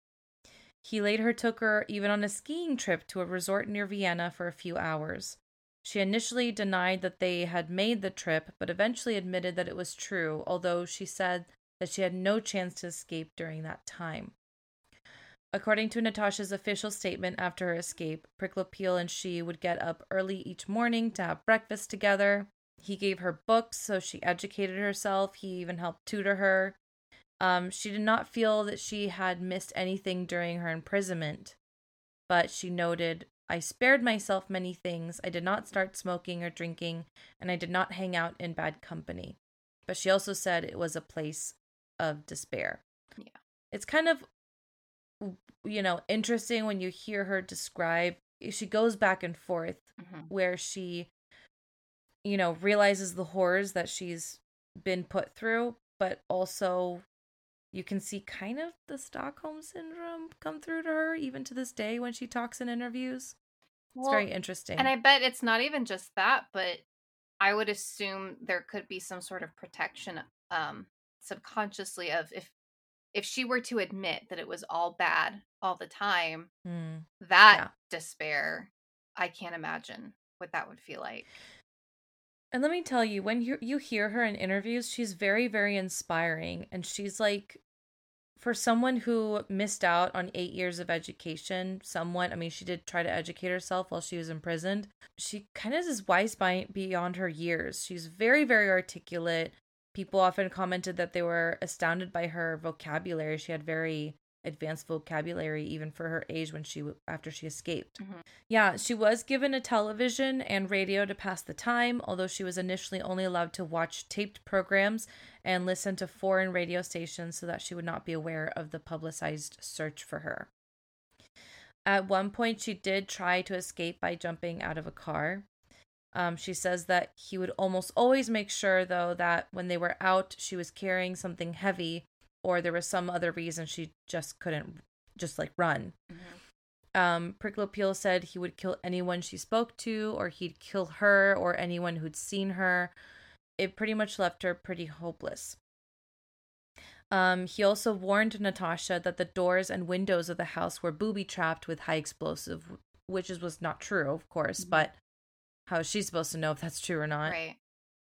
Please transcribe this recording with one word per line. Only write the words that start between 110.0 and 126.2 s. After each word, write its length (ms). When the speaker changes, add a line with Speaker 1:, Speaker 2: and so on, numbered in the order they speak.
Speaker 1:
and 300
radio 340
to 100
pass 260
the 120
time, 520
although 220
she 180
was 120
initially 440
only 240
allowed 280
to 120
watch 420
taped 380
programs 600
and 220
listen 320
to 100
foreign 460
radio 280
stations 560
so 80
that 160
she 140
would 80
not 220
be 80
aware 420
of 140
the 100
publicized 800
search 440
for 160
her. 280
At 220
one 240
point, 300
she 120
did 360
try 320
to 140
escape 440
by 160
jumping 460
out 160
of 100
a 40
car. 520
Um, 240